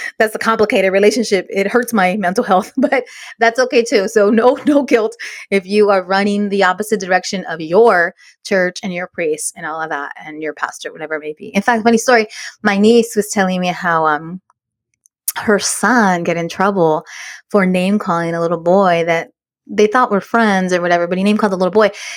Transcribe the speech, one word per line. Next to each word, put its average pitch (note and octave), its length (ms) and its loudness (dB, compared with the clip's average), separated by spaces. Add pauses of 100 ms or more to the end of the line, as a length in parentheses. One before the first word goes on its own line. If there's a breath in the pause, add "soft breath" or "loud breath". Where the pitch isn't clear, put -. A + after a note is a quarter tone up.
<laughs> - 180 -10
That's A3 160 0
a G#3+ 40 -10
complicated G#3+ 540 0
relationship. G3+ 580 2
It G3 160 -2
hurts A#3+ 260 0
my F#3 260 2
mental F#3+ 260 -2
health," F#3 300 0
<laughs> - 20 -6
but C4+ 280 0 (360 loud breath)
that's A3+ 180 2
okay B3 240 2
too. G3+ 240 0
So G3+ 240 2
no, B3 320 4
<laughs> - 40 -4
no C#4+ 180 4
guilt A3+ 320 0 (340 loud breath)
if G3 160 0
you G#3 240 4
are F#3+ 140 2
running G3+ 460 0
the G3 140 0
opposite F#3 360 0
direction F#3 460 -2
of E3 140 -10
your F3+ 540 4 (300 soft breath)
church F3+ 400 0
and F#3+ 80 -4
your F3+ 160 -6
priest D#3 480 -4
and E3+ 100 -12
all D#3 140 -8
of D#3+ 100 -6
that C#3+ 220 -8 (120)
and D3+ 180 -14
your D3+ 120 -6
pastor, - 380 -8
whatever D#3 220 -10
it D3+ 60 -6
may D3+ 120 -10
be. - 160 -18
In G3 140 0
fact, A#3 200 0
funny A3+ 160 4
story, A3+ 280 2 (360 loud breath)
my G3+ 160 0
niece A3+ 380 4
was G3+ 140 -2
telling F#3 300 -2
me F3+ 80 -2
how, E3 380 -2
um, D#3+ 340 -4 (960)
her G#3 220 0
son G3 680 0
got E3+ 120 -2
in E3+ 120 -4
trouble F3 560 0 (460 loud breath)
for G3 140 2
name-calling F3+ 680 0
a E3+ 60 -4
little E3+ 200 -2
boy F3 460 2
that E3 240 -2 (400)
they G#3 160 2
thought B3 240 0
were G3 100 0
friends F#3+ 520 0
or F3+ 80 0
whatever, F3 260 0
but F3+ 120 -2
he F#3+ 60 -2
name-called G#3+ 280 2
the F#3 40 -2
little F3+ 160 0
boy. G#3+ 180 4 (260 loud breath)